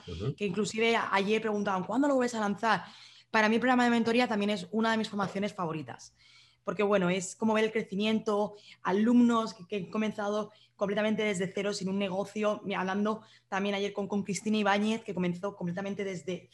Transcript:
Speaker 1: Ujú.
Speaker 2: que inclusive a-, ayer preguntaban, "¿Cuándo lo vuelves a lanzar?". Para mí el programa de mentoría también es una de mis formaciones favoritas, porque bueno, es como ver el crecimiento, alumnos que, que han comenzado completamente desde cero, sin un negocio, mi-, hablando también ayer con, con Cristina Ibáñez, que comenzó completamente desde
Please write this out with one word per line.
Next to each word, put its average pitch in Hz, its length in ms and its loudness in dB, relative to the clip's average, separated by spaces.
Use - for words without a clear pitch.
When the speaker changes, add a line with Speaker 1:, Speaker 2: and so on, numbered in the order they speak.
Speaker 1:
Ujú. 92 280 -4
Speaker 2:
que 208 120 -2
inclusive 220 480 0
a-, - 180 0
ayer 202 260 2
preguntaban, 208 440 -2
"¿Cuándo 247 240 0
lo 277 80 4
vuelves 247 180 0
a 226 60 -4
lanzar?". 202 420 0
Para 214 180 4
mí 214 80 4
el 220 60 2
programa 247 220 4
de 240 80 4
mentoría 233 360 2
también 208 220 0
es 196 220 -4
una 220 180 2
de 226 80 2
mis 214 120 -2
formaciones 196 440 -4
favoritas, 156 600 -8
porque 202 200 -2
bueno, 196 260 4
es 185 260 -2
como 220 200 0
ver 214 80 4
el 220 80 0
crecimiento, 214 840 0
alumnos 226 720 4
que, 175 120 -18
que 214 100 -6
han 180 140 -6
comenzado 208 600 -2
completamente 208 480 0
desde 190 280 0
cero, 202 220 -2
sin 190 160 -4
un 196 80 -2
negocio, 202 680 -2
mi-, 190 120 -4
hablando 202 460 0
también 202 240 -2
ayer 202 200 -2
con, 202 140 -4
con 208 140 -2
Cristina 208 360 -2
Ibáñez, 208 460 2
que 190 120 -8
comenzó 180 400 -2
completamente 196 480 -6
desde 185 500 -8